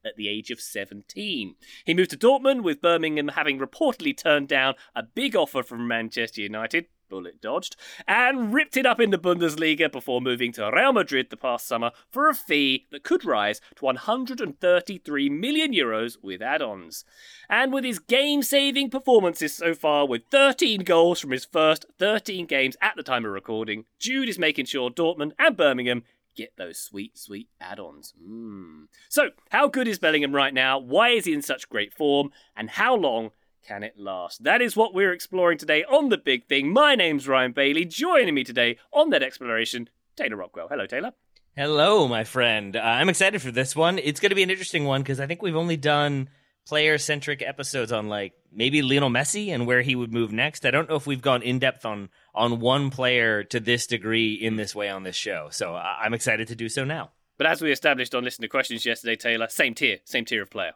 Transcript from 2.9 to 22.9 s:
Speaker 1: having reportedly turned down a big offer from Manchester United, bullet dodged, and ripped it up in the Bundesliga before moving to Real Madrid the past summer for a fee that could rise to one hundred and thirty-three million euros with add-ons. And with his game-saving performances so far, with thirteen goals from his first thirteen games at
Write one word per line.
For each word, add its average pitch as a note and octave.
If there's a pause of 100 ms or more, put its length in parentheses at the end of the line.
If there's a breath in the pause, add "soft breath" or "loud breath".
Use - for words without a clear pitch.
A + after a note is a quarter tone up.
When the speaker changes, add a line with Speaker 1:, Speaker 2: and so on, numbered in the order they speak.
Speaker 1:
having D3
reportedly D3
turned D3
down C3+ (200 loud breath)
a A#2+
big A#3
offer C#3+
from A#2+
Manchester A2+
United, A2+ (200)
bullet F2+
dodged, - (320 loud breath)
and B3
ripped D4
it C4
up A#3+
in A3+
the G3
Bundesliga D#3+
before B2+
moving B2
to G#2+
Real A#3
Madrid C#3+
the -
past A#2+
summer A#2 (200 soft breath)
for D4
a D4+
fee C#3
that C#3+
could -
rise G#2+ (140)
to -
one C3
hundred A#3+
and D#3
thirty-three E3+
million C#4
euros A#2
with F#2+
add-ons. A2 (420 loud breath)
And B3+
with C4+
his A#3
game-saving C#4
performances G3
so E3
far, D3
with A#2
thirteen C4+
goals E3+
from C#3+
his B2+
first D#3 (120)
thirteen G3+
games C3+
at G#3